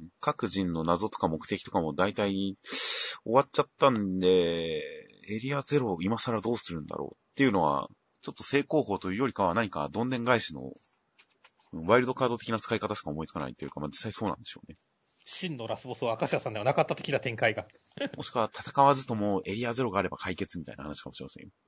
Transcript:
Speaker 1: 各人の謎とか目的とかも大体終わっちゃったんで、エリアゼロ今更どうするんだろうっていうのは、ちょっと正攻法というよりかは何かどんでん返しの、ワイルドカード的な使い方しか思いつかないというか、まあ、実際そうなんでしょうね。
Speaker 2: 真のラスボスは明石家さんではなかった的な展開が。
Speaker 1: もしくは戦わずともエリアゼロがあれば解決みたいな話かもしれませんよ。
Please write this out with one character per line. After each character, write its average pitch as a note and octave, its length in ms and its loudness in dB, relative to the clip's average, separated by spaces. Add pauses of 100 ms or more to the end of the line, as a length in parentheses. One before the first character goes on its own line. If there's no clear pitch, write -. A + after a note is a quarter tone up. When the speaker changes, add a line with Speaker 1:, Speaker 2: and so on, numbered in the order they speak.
(200)
Speaker 1:
各 D3 280 -2
人 F2+ 240 0
の D#2+ 100 -2
謎 F2 280 2
と - 80 -10
か F#2+ 100 2
目 D#2+ 180 -2
的 - 160 -4
と - 80 -12
か F#2+ 100 0
も D#2 140 -2
大 F#2+ 200 0
体 G2 480 0
終 - 720 0
わ C3+ 100 8
っ - 80 0
ち - 100 4
ゃ - 40 4
っ - 40 -4 (100)
た C#3 120 6
ん G2 280 0
で、 E2+ 640 4 (460)
エ A2 140 -4
リ C3+ 120 -4
ア C#3 60 -2
ゼ D3 180 0
ロ G#2 220 0
今 G#2 180 0
更 A2+ 220 -2
ど A#2 120 0
う A#2 40 0
す - 160 -4
る E2 80 -4
ん D2 60 -10
だ - 100 -8
ろ C#2+ 160 -6
う - 40 -20 (160)
っ - 20 -20
て C#3 80 4
い C3+ 60 8
う A2+ 40 4
の F#2 100 4
は、 C#2+ 260 2 (340)
ち - 80 -10
ょ - 20 -18
っ - 20 -18
と - 100 -10
正 C#3+ 200 2
攻 D3+ 180 2
法 G2+ 160 -2
と F#2 140 -4
い F#2+ 40 -2
う - 0 -
よ C3 100 0
り A2 80 -4
か G2+ 100 0
は F2 80 4
何 G#2+ 160 0
か D2 240 -4
ど A2+ 140 -2
ん - 20 -4
で B2+ 100 -2
ん A#2 60 -4
返 A#2+ 160 4
し D#2+ 140 -2
の、 C2 180 -12 (1120)
ワ A2+ 120 8
イ - 20 8
ル B2 60 0
ド B2+ 80 -4
カ C3 120 0
ー - 40 2
ド A#2+ 80 -2
的 - 120 -6
な A2+ 80 0
使 - 160 -2
い G#2+ 60 0
方 G#2 140 -2
し - 80 -4
か D#2 80 -8
思 D2+ 140 -6
い - 20 -8
つ - 60 -14
か E2 80 -6
な C2+ 80 -4
い B1 60 -12
と D2 120 -10
い - 20 -8
う - 20 -10
か、 C#2+ 100 -10
ま D2 60 -4
あ、 - 20 -6
実 - 160 -4
際 G#2+ 80 -4
そ - 120 -4
う G2+ 60 0
な - 60 -4
ん - 20 -20
で A#2 80 -20
し - 100 -10
ょ - 100 -20
う - 40 -20
ね。 - 80 -18 (460)
Speaker 2:
真 E3 320 -4
の A2+ 100 -8
ラ G#2+ 100 -2
ス - 120 -14
ボ A#2+ 60 -6
ス - 100 -4
は A2+ 160 0
明 B2 60 2
石 - 80 0
家 A2+ 60 0
さ B2 100 -6
ん - 20 -10
で G#2+ 60 -6
は G#2 60 -6
な C#3 100 2
か D#3+ 80 4
っ - 40 2
た E3 80 -2
的 - 160 -6
な C3+ 80 2
展 A#2 180 -4
開 A2 180 2
が。 - 120 -6 (500)
Speaker 1:
も - 60 -8
し - 80 -6
く B2 80 -2
は A2 140 2
戦 - 320 2
わ C#3 100 8
ず C3+ 120 -2
と A#2+ 80 -2
も G#2 320 0
エ F#2+ 80 -2
リ A#2+ 120 -2
ア A#2 60 0
ゼ B2 100 0
ロ A#2 80 0
が F#2 80 2
あ G2 40 4
れ F2+ 60 0
ば - 100 -6
解 F2+ 180 -4
決 F#2 220 -6
み D2+ 60 -8
た - 80 -12
い - 40 -14
な C2 80 -14
話 D2 160 -6
か - 80 -12
も C2+ 60 -16
し - 60 -12
れ C2+ 40 -10
ま C2+ 60 -14
せ - 120 -18
ん - 20 -18
よ。 F#2+ 60 -20 (180)